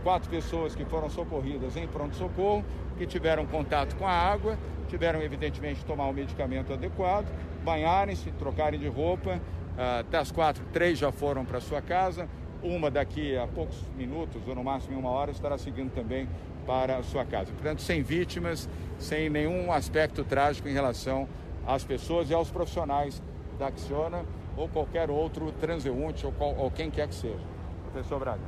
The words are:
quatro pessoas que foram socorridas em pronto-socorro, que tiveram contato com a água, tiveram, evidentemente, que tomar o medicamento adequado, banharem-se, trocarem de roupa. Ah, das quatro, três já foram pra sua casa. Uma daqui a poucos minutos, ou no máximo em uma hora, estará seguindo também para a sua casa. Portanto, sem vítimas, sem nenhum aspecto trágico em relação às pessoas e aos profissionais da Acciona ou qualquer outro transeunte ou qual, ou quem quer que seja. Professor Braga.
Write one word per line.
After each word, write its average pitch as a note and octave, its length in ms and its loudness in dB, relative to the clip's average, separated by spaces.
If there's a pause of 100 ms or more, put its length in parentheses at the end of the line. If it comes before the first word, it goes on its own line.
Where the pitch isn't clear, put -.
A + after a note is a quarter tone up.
quatro F3 260 4
pessoas D#3+ 460 0
que D3 100 -2
foram D#3 240 0
socorridas C#3 640 -2
em D#3+ 120 -4
pronto-socorro, F#3 760 2 (340)
que F3 80 -2
tiveram D#3+ 400 2
contato D3 520 2
com F#3+ 100 0
a F#3 40 4
água, G3 460 4 (300)
tiveram, E3 340 2
evidentemente, C#3+ 600 -2
que - 40 -8
tomar C#3+ 220 0
o C3+ 60 0
medicamento C3 600 -2
adequado, F#3 540 0 (360)
banharem-se, E3+ 720 4
trocarem D3+ 460 0
de C#3+ 80 -2
roupa. E3+ 520 2 (380)
Ah, B2 320 2
das D#3 220 2
quatro, D3+ 320 4 (100)
três E3+ 240 6
já C3+ 140 4
foram C3+ 340 0
pra B2+ 140 -2
sua C#3+ 220 -2
casa. F3+ 460 2 (360)
Uma E3+ 260 2
daqui C#3 480 2
a A#2+ 100 0
poucos - 280 -4 (200)
minutos, C3 520 -4
ou B2+ 80 -4
no B2 80 -4
máximo C3+ 320 -2
em C3+ 40 -2
uma B2+ 120 -2
hora, C#3 180 2
estará C#3+ 280 -2
seguindo C3+ 360 -4
também B2 340 -2 (380)
para C3 320 2
a B2 60 -2
sua C3 220 0
casa. G2 260 -2
Portanto, D3+ 300 -2
sem E3 200 2
vítimas, E3+ 680 0 (300)
sem D#3 320 0
nenhum E3+ 420 2
aspecto D#3 520 2
trágico C#3 440 4
em C#3 60 0
relação C3+ 540 2 (400)
às C3 160 2
pessoas C#3+ 460 0
e D#3+ 40 4
aos E3 160 4
profissionais D3 720 0 (380)
da C#3 80 0
Acciona D#3 580 -2 (300)
ou D3+ 120 -2
qualquer D#3+ 420 0
outro D#3 440 0
transeunte D#3 720 -2
ou C3+ 60 0
qual, C#3+ 240 0
ou - 160 2
quem D#3+ 180 -2
quer D3 180 0
que - 80 -6
seja. G#2+ 240 -4 (520)
Professor C3 280 -2
Braga. A#2+ 280 -2